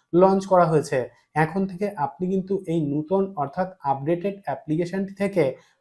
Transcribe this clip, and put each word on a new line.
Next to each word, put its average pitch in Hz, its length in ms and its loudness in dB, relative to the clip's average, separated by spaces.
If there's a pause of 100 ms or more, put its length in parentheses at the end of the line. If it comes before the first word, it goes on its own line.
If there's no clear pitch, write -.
(140)
লঞ্চ 190 320 6
করা 180 180 6
হয়েছে। 151 440 0 (260)
এখন 160 320 0
থেকে 190 240 -6
আপনি 151 380 -6
কিন্তু 190 380 -2
এই 165 140 0
নতুন 156 560 -2
অর্থাৎ 180 440 -4
আপডেটেড 170 640 -2
অ্যাপ্লিকেশনটি 175 720 -4
থেকে 190 420 0 (240)